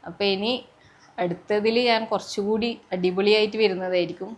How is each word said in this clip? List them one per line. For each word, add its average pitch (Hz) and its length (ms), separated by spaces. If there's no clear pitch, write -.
അപ്പം 175 220
ഇനി 202 280
അടുത്തതിൽ 208 640
ഞാൻ 226 220
കുറച്ചുകൂടി 214 680
അടിപൊളിയായിട്ട് 202 680
വരുന്നതായിരിക്കും. 185 800